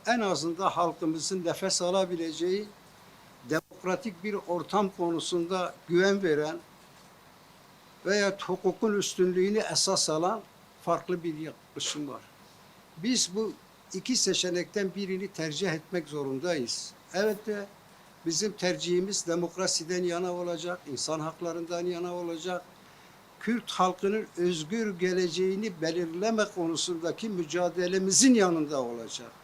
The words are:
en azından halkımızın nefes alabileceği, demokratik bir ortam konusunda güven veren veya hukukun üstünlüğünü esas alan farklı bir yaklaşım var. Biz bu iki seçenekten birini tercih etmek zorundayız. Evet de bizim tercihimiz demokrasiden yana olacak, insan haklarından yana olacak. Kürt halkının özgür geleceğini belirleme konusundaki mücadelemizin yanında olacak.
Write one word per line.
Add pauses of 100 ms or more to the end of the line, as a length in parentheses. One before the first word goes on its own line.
en
azından
halkımızın
nefes
alabileceği, (840)
demokratik
bir (120)
ortam
konusunda (140)
güven
veren (1500)
veya (100)
hukukun
üstünlüğünü (140)
esas
alan (420)
farklı
bir
yaklaşım
var. (760)
Biz
bu (420)
iki
seçenekten
birini
tercih
etmek
zorundayız. (220)
Evet
de (600)
bizim
tercihimiz
demokrasiden
yana
olacak, (120)
insan
haklarından
yana
olacak. (800)
Kürt
halkının (100)
özgür
geleceğini (100)
belirleme (100)
konusundaki
mücadelemizin
yanında
olacak. (140)